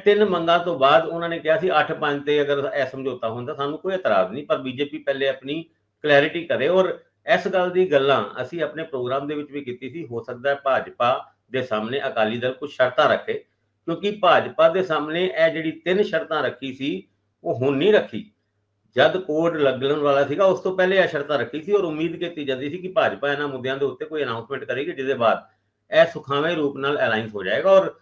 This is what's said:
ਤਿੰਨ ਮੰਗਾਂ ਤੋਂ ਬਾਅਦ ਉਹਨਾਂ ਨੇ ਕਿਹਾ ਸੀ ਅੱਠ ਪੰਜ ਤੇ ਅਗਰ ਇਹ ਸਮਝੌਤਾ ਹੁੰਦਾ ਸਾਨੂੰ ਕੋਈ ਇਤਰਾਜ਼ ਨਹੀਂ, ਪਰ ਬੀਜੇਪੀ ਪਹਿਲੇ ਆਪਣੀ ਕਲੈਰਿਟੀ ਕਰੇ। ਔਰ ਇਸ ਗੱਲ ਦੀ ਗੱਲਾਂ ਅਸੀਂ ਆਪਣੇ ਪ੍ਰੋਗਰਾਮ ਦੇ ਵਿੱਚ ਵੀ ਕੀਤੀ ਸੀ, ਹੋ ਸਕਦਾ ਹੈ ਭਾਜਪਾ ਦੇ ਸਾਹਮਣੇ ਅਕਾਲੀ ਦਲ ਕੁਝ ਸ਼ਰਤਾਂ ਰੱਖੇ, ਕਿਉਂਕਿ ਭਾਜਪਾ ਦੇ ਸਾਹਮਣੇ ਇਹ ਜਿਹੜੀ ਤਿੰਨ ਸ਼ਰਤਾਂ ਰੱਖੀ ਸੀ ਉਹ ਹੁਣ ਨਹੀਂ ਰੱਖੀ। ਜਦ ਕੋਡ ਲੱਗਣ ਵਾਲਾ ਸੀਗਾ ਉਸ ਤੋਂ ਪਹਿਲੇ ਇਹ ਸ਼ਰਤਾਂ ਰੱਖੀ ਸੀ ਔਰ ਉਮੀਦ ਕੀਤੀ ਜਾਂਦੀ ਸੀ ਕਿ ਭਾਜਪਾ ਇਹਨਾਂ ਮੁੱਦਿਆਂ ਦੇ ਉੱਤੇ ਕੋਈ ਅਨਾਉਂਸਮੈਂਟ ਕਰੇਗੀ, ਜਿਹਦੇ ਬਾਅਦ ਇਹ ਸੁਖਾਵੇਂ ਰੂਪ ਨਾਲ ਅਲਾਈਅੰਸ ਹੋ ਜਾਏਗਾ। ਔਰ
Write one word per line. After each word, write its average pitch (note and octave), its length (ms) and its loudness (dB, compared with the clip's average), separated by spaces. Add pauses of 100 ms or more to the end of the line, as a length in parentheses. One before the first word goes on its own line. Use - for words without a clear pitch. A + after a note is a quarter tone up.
ਤਿੰਨ G#3 200 6
ਮੰਗਾਂ E3+ 340 2
ਤੋਂ E3+ 200 -2
ਬਾਅਦ D3+ 280 6
ਉਹਨਾਂ E3+ 220 -6
ਨੇ E3+ 100 -4
ਕਿਹਾ D#3 200 2
ਸੀ F3+ 120 0
ਅੱਠ D3+ 220 2
ਪੰਜ D3 340 -2
ਤੇ D3 160 4
ਅਗਰ C#3+ 240 0
ਇਹ C3+ 200 -2
ਸਮਝੌਤਾ C3 440 -6
ਹੁੰਦਾ B2 240 -8
ਸਾਨੂੰ C#3+ 240 -4
ਕੋਈ F#3+ 160 -4
ਇਤਰਾਜ਼ G2+ 380 2
ਨਹੀਂ, C#3+ 140 -8
ਪਰ D3+ 120 0
ਬੀਜੇਪੀ C3+ 400 -6
ਪਹਿਲੇ C3+ 300 -2
ਆਪਣੀ C#3 340 -6 (420)
ਕਲੈਰਿਟੀ D3+ 400 2
ਕਰੇ। B2+ 240 0
ਔਰ F3+ 240 4 (340)
ਇਸ F3+ 220 2
ਗੱਲ F3+ 220 0
ਦੀ F3+ 220 2
ਗੱਲਾਂ C3+ 300 4 (200)
ਅਸੀਂ D#3+ 200 -6
ਆਪਣੇ D3+ 220 -4
ਪ੍ਰੋਗਰਾਮ C3+ 420 -4
ਦੇ D3+ 80 -6
ਵਿੱਚ D3 160 -8
ਵੀ C#3+ 140 -10
ਕੀਤੀ B2 260 -10
ਸੀ, D#3+ 160 -12
ਹੋ A#2 160 -8
ਸਕਦਾ B2 280 -6
ਹੈ C#3 140 -2
ਭਾਜਪਾ B2 460 0 (420)
ਦੇ B2+ 100 -2
ਸਾਹਮਣੇ A2+ 440 -4
ਅਕਾਲੀ A#2 320 -2
ਦਲ B2+ 140 -2
ਕੁਝ D3 180 -12
ਸ਼ਰਤਾਂ C3 380 2
ਰੱਖੇ, G#2+ 260 0
ਕਿਉਂਕਿ - 760 -8 (120)
ਭਾਜਪਾ D#3 460 4
ਦੇ F#3 160 2
ਸਾਹਮਣੇ D#3 420 -2
ਇਹ E3 260 2
ਜਿਹੜੀ D#3 200 -6 (120)
ਤਿੰਨ F#3 200 2
ਸ਼ਰਤਾਂ D#3+ 380 -2
ਰੱਖੀ B2+ 320 -6
ਸੀ D3+ 280 -6 (420)
ਉਹ E3 120 -2
ਹੁਣ C3+ 200 0
ਨਹੀਂ F3+ 160 4
ਰੱਖੀ। - 320 2 (720)
ਜਦ D3+ 220 6
ਕੋਡ D#3+ 380 0
ਲੱਗਣ C3+ 380 2
ਵਾਲਾ C#3+ 320 2
ਸੀਗਾ D3+ 180 0
ਉਸ F#3 160 4
ਤੋਂ F#3+ 160 -2
ਪਹਿਲੇ F#3 220 2
ਇਹ E3+ 100 4
ਸ਼ਰਤਾਂ C#3+ 300 -2
ਰੱਖੀ A#2+ 240 -6
ਸੀ D3+ 100 -4
ਔਰ G#3 120 4
ਉਮੀਦ D#3+ 340 -4
ਕੀਤੀ E3 260 -8
ਜਾਂਦੀ C3 260 -4
ਸੀ F3 80 -8
ਕਿ F3+ 100 -12
ਭਾਜਪਾ C#3+ 440 0
ਇਹਨਾਂ C#3+ 160 -4
ਮੁੱਦਿਆਂ C3 280 -6
ਦੇ C#3 80 -2
ਉੱਤੇ C3 200 -4
ਕੋਈ D3+ 180 -6
ਅਨਾਉਂਸਮੈਂਟ A#2 420 -6
ਕਰੇਗੀ, C#3 280 -6
ਜਿਹਦੇ C3+ 220 -4
ਬਾਅਦ A2 280 2 (480)
ਇਹ D#3+ 220 6
ਸੁਖਾਵੇਂ D3 440 -2
ਰੂਪ C#3+ 200 -2
ਨਾਲ C#3 220 -2
ਅਲਾਈਅੰਸ A2 360 -2
ਹੋ G2+ 80 -6
ਜਾਏਗਾ। B2 280 0
ਔਰ F#3+ 320 6